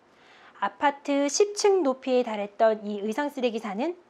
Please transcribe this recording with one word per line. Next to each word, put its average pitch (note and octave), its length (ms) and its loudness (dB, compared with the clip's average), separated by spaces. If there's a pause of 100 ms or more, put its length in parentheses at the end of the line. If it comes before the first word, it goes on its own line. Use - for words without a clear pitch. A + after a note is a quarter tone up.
(580)
아파트 C#4+ 720 0
십 G#4 280 0
층 G4 260 4
높이에 C4 400 0
달했던 G#3+ 640 0
이 G#3 140 -6
의성 A3 280 -2
쓰레기산은 A#3 680 -4 (160)